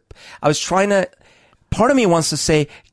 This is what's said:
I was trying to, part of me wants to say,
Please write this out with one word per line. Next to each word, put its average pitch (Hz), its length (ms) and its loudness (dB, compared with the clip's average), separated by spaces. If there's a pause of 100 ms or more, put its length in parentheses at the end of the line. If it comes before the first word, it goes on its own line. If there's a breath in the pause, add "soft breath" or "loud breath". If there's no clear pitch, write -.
(420 loud breath)
I 143 60 0
was 151 120 0
trying 190 300 0
to, 196 180 0 (640 soft breath)
part 240 220 0
of 277 60 4
me 226 100 2
wants 165 240 0
to 151 60 -4
say, 151 300 0 (260 loud breath)